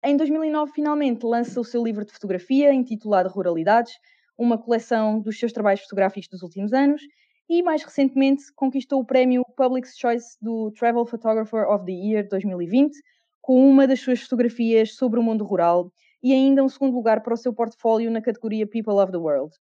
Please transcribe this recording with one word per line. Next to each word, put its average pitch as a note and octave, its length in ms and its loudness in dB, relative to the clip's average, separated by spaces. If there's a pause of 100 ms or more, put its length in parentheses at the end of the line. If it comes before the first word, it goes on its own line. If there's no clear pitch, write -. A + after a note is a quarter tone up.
Em C#4+ 160 0
dois D4 140 0
mil D#4 140 -2
e D#4 60 -2
nove, D4+ 220 -4
finalmente, D4 540 -2
lança A#3 340 -2
o A#3 40 -4
seu A#3+ 180 -4
livro G#3 220 -4
de - 80 -20
fotografia, C4 600 2
intitulado G#3+ 560 0
Ruralidades, F#3 640 0 (460)
uma A#3 180 2
coleção A3 640 -2
dos G#3+ 160 -8
seus A#3 160 -4
trabalhos G3+ 280 0
fotográficos F#3+ 480 -4
dos F#3 160 -16
últimos G3 280 -8
anos C#4+ 300 2 (460)
e, E4+ 160 0
mais D#4 180 -2
recentemente, C4+ 640 0 (100)
conquistou C4+ 460 -2
o B3 40 -4
prémio B3+ 380 2 (140)
Public's B3+ 420 -2
Choice A#3 420 -4
do A3 380 -6
Travel A#3 260 0
Photographer A3 640 -2
of G3+ 160 0
the F3+ 60 -8
Year G3+ 380 -4
dois F#3+ 160 -4
mil F3+ 180 -4
e E3+ 60 -6
vinte, C#4 280 2 (440)
com C4 280 6
uma C4+ 200 6
das C4 100 2
suas B3+ 220 -4
fotografias A3+ 760 0
sobre A#3 240 -2
o A#3+ 40 0
mundo A3 220 -2
rural F3+ 460 0 (320)
e B3+ 100 2
ainda C4+ 300 4
um C4+ 60 2
segundo C4 260 -2
lugar A3 260 0
para A3+ 140 -4
o - 20 -6
seu A#3 160 -4
portfólio A3+ 560 -2
na A3 140 -4
categoria G#3+ 460 -4
People G#3+ 340 0
of F#3+ 80 0
the F#3 80 -6
World. D3+ 340 -2 (160)